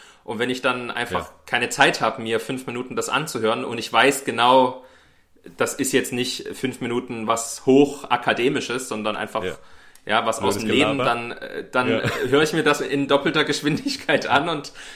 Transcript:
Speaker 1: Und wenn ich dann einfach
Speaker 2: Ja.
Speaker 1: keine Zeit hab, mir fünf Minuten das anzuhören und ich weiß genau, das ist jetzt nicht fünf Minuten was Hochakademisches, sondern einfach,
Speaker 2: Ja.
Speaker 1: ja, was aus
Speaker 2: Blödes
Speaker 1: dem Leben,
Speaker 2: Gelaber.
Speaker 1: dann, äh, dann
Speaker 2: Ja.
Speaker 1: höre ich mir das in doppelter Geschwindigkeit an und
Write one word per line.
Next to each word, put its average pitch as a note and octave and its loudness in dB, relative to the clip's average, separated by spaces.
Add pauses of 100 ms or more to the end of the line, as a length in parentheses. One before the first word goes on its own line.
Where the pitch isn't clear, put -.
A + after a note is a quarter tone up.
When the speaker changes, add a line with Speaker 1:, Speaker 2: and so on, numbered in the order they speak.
(240)
Speaker 1:
Und A2+ -8
wenn B2 0
ich B2+ -4
dann B2 -2
einfach A#2 -4
Speaker 2:
Ja. - -18 (140)
Speaker 1:
keine A#2+ -2
Zeit D3+ 4
hab, A2+ 0
mir A2+ -2
fünf C3 -8
Minuten B2 -8
das A2+ -4
anzuhören B2 0
und A#2 -6
ich A2+ -8
weiß B2+ 6
genau, B2+ 4 (720)
das - -2
ist C3 -2
jetzt B2+ 0
nicht B2 -4
fünf B2+ -6
Minuten A#2+ -6
was - -4
Hochakademisches, B2 2
sondern G#2+ -4
einfach, G#2+ -6
Speaker 2:
Ja. F2+ -4 (480)
Speaker 1:
ja, G#2+ 0
was A2 -2
aus - 2
Speaker 2:
Blödes - -2
Speaker 1:
dem A2 -4
Leben, B2 2
Speaker 2:
Gelaber. C3 0
Speaker 1:
dann, A#2+ -2
äh, - -10
dann B2+ 0
Speaker 2:
Ja. A2 2 (280)
Speaker 1:
höre C#3 4
ich D#3 0
mir D#3+ 0
das D3 2
in C#3 -2
doppelter C#3+ 2
Geschwindigkeit D3 -2
an C#3+ 2
und D3+ -6 (240)